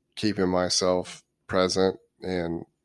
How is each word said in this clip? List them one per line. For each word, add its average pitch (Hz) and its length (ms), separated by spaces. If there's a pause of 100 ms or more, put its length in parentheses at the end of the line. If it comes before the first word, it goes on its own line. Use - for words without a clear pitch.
(140)
keeping 101 340
myself 90 760 (240)
present 92 520 (240)
and, 85 420 (200)